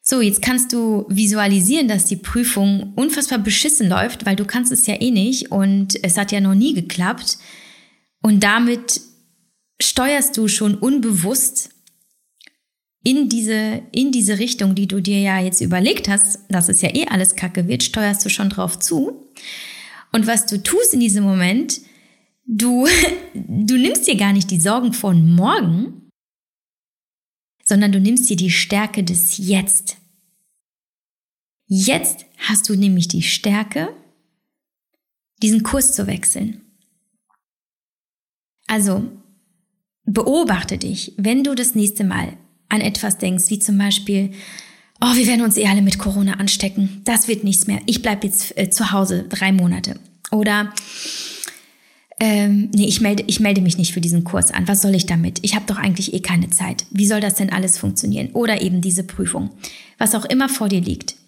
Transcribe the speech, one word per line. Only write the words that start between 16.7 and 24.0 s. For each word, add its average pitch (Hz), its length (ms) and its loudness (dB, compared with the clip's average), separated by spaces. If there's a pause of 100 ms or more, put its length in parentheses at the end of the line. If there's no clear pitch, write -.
ja 180 120 0
eh 285 120 0
alles 185 300 0
Kacke 180 320 -2
wird, 123 160 -2
steuerst 202 420 -2
du 202 40 -6
schon 196 200 0
drauf 185 300 -4
zu. 311 520 -2 (800)
Und 220 140 2
was 226 220 0
du 202 140 -2
tust 453 300 2
in 262 80 2
diesem 208 240 2
Moment, 196 580 2 (680)
du, 247 400 2 (280)
<laughs> - 200 -14
du 214 420 0
nimmst - 300 2